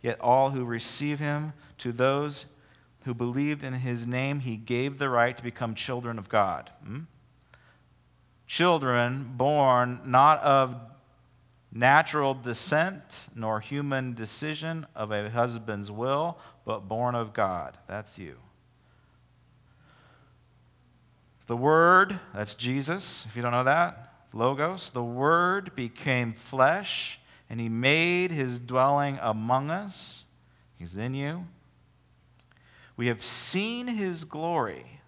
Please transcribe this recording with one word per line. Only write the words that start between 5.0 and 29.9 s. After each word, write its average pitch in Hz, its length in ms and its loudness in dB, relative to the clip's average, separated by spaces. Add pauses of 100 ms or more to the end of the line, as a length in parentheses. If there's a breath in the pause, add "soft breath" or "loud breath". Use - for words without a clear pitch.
right 123 260 4
to - 80 -16
become 117 320 -6
children 123 420 -6
of 98 120 -12
God." 92 420 2 (120)
Hmm? 127 180 -12 (1500 soft breath)
Children 131 880 2
born 127 720 4
not 139 340 8
of 135 400 4 (920)
natural 139 640 4
descent, 147 1000 -2
nor 110 240 -2
human 135 540 -4
decision 151 840 -6
of 107 160 -6
a 104 180 -4
husband's 110 600 -2
will, 139 460 -4 (260 loud breath)
but 104 240 -6
born 120 260 -2
of 113 200 -4
God. 90 440 -2 (100)
That's 104 300 -12
you. 76 200 -16 (3000 soft breath)
The 117 100 -2
Word, 175 640 6 (120)
that's 104 220 -4
Jesus, 139 720 -4
if 110 100 -14
you 120 60 -6
don't 120 100 0
know 123 140 2
that, 165 480 0 (180)
Logos, 143 600 -2
the 123 120 -4
Word 170 720 0
became 123 580 -2
flesh, 147 840 0 (300 soft breath)
and 113 120 -6
he 113 80 -2
made 160 600 2
his 131 300 -4
dwelling 135 600 2
among 117 500 0
us. 196 540 -8 (520 soft breath)